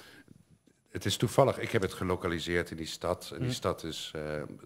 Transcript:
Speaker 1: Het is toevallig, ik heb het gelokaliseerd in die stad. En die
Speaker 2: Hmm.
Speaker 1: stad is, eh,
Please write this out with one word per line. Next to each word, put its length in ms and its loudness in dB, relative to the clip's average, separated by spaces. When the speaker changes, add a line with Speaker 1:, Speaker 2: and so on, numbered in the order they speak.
Speaker 1:
Het 160 -6
is 120 2
toevallig, 420 6
ik 120 -4
heb 120 4
het 100 0
gelokaliseerd 800 0
in 60 -6
die 100 -8
stad. 440 -2
En 60 -10
die 80 -2
Speaker 2:
Hmm. 100 0
Speaker 1:
stad 300 -2
is, 300 -8
eh, 280 -4